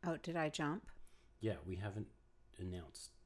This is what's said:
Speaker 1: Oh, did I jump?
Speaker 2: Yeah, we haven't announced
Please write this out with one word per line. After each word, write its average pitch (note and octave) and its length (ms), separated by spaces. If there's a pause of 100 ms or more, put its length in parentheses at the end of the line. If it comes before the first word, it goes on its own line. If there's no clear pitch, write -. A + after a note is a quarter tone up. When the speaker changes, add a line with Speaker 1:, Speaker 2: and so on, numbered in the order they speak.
Speaker 1:
Oh, E3 120
did E3 180
I D#3 140
jump? D3+ 380 (520)
Speaker 2:
Yeah, A2 160 (100)
we F#2 100
haven't G#2 320 (520)
announced F2+ 520 (140)